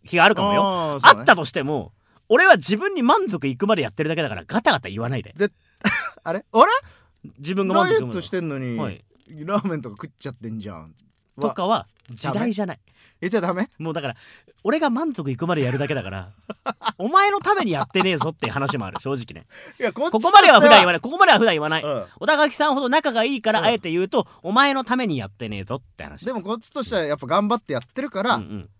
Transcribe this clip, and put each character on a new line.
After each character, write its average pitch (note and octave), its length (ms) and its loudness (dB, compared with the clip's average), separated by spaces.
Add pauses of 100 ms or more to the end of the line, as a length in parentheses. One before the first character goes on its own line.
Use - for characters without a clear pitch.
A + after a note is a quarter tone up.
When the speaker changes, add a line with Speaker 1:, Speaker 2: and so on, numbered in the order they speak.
Speaker 1:
日 - 120 -6
が E3+ 80 6
あ G3 40 8
る G#3+ 80 2
か F3+ 60 -4
も G3+ 120 0
よ。 G3+ 80 2
Speaker 2:
あ E3+ 360 -2
ー、 - 20 -10
そ F#3 100 8
う C#4 40 10
ね。 G#3 60 -6
Speaker 1:
あ - 40 -10
っ - 20 -12
た A#3+ 80 8
と E3+ 100 -2
し - 60 -8
て D3 140 -4
も、 C#3 280 -4 (360)
俺 F#4 180 6
は F4+ 100 8
自 F#3 200 -2
分 F#4+ 180 -4
に D#4 80 -4
満 C#4+ 260 2
足 E3+ 200 -4
い C3 80 -6
く G3 100 -4
ま A3 80 2
で E3+ 80 0
や A2+ 60 -6
っ G2+ 40 -18
て D#3 120 -6
る D#3 40 -4
だ E3 60 -4
け E3 80 -4
だ C#3+ 60 -4
か G#2 80 -10
ら、 F2 100 -12
ガ G#3 160 -4
タ D#4 80 2
ガ D3+ 100 2
タ G#2 80 -12
言 G2 120 -8
わ A#2 80 -6
な C3+ 80 -6
い A2 80 -8
で。 - 100 -20
Speaker 2:
ぜ-、 G3+ 160 -2 (420)
<laughs> - 300 -10
あ - 100 -8
れ？ F#3 200 -8
あ A3 60 2
れ？ E4 120 8 (680)
Speaker 1:
自 E3 180 -6
分 G3 100 -2
が F#3 80 -2
満 G3 140 2
足 A4+ 60 0
い - 20 2
く A4 60 0
ま - 40 -6
で。 - 0 -
Speaker 2:
ダ - 0 -
イ - 20 -8
エ - 20 -10
ッ - 20 -10
ト F#3+ 80 -8
し - 100 -12
て F#3 80 -6
ん E3+ 100 -6
の C#3 120 -8
に、 A#2+ 180 -8
Speaker 1:
は A#2 140 -8
い。 - 120 -20 (400)
Speaker 2:
ラ G3+ 160 -4
ー G3 80 -4
メ E3 80 -6
ン C#3+ 60 -8
と A#2 80 -12
か G2+ 40 -18
食 D#3 120 -18
っ - 100 -18
ち - 120 -14
ゃ - 20 -12
っ B2+ 60 -14
て A2+ 120 -14
ん A2 120 -10
じ G2+ 100 -14
ゃ F#2 40 -14
ん。 D#2+ 200 -20 (460)
Speaker 1:
と - 100 -2
か F#3 160 -6
は A3 200 -2 (240)
時 B2+ 220 -8
代 A3+ 200 -2
じ G3+ 100 -6
ゃ G3 40 -6
な E3 80 -10
い。 - 20 -20
Speaker 2:
ダ - 60 -20
メ？ - 160 -20 (220)
え、 F3 80 -4
じ G3+ 80 -2
ゃ - 20 0
あ - 20 -4
ダ F3 120 -2
メ？ F#3 160 -6 (100)
Speaker 1:
も D#3+ 120 -8
う - 20 -6
だ D#3+ 80 -8
か C#3 80 -6
ら、 - 80 -10 (460)
俺 B3+ 160 0
が D4+ 120 0
満 C#4+ 220 -2
足 D3+ 180 -8
い B2+ 60 -4
く E3+ 100 -6
ま F3+ 80 -2
で D3+ 80 0
や B2 100 0
る C3+ 60 -2
だ C#3 100 -4
け D3+ 60 -4
だ B2+ 80 -6
か F#2 80 -10
ら、 F#2+ 200 -12 (360)
<laughs> - 320 -6
お G#3 100 -4
前 G4 220 2
の G4+ 100 -2
た G4+ 140 0
め F#4+ 100 -2
に G3 80 -2
や C#3+ 100 -2
っ B2+ 60 -8
て F#3+ 140 -2
ね F#3 80 0
え F3 60 0
ぞ D3 140 -2
っ D#3 40 -8
て - 120 -10
い A2+ 40 -6
う - 20 -8
話 C#3 260 -4
も G#2 80 -6
あ F#2+ 40 -10
る、 - 100 -12
正 C3+ 140 -6
直 A#2 260 -10
ね。 - 60 -20 (320)
Speaker 2:
い - 40 -16
や、 A3+ 100 -2
こ C#4 140 -4
っ E4+ 40 -4
ち - 20 -8
と A3 80 2
し - 20 -4
て D4+ 60 4
は F#4+ 40 0
Speaker 1:
こ G#4 60 10
こ - 20 12
ま - 20 12
で F4+ 100 10
は A3+ 80 10
普 - 80 10
段 - 100 10
言 F3 80 6
わ F3+ 60 2
な E3 60 -2
い。 - 20 -18
こ B3 100 -8
こ E4+ 80 -2
ま G4 80 6
で E4 60 8
は G#3+ 60 6
普 A3 60 2
段 G3+ 100 2
言 D3+ 60 -2
わ D3+ 80 -2
な D#3+ 120 -2
い。 - 20 -8
Speaker 2:
う D3 60 -6
ん。 A#2 180 -6 (140)
Speaker 1:
小 - 60 -8
田 D4+ 100 2
垣 D4 200 2
さ D4 120 0
ん C#4 60 2
ほ C#4 60 -2
ど B3+ 80 -2
仲 D4 240 0
が A3+ 120 0
い C4+ 120 -4
い G#3+ 60 -10
か A3 100 0
ら A3 100 0
あ G#3 80 2
え A#3+ 80 0
て F3 120 -10
言 E3+ 120 -2
う F#3+ 60 -4
と、 G#3+ 200 -2 (140)
Speaker 2:
う - 60 -14
ん。 - 20 -4
Speaker 1:
お - 20 -4
前 C#4 200 4
の C4+ 120 -4
た B3 120 -2
め B3+ 100 -2
に D#3 120 -4
や G2+ 80 -8
っ G2 40 -14
て A2 180 -12
ね G#2 100 -10
え F#2+ 60 -10
ぞ A#2 120 -8
っ - 200 -16
て D#2+ 80 -14
話。 - 200 -18
Speaker 2:
で B3 80 -6
も A3 100 -8
こ G3+ 120 -8
っ A3 60 -8
ち - 100 -20
と C#4+ 120 -8
し G3+ 80 -10
て - 60 -2
は F3 60 -2
や D3 120 -4
っ C#3 40 -4
ぱ C3 80 -14
頑 F#3+ 220 0
張 A#3 80 0
っ A3+ 60 -6
て - 100 -10
や B2 80 -4
っ - 20 -8
て - 200 -12
る C#4+ 80 -8
か G3 120 -6
ら、 A3+ 140 0
Speaker 1:
う A#2 40 -6
ん - 20 -10
う - 40 -14
ん。 F#2 340 -14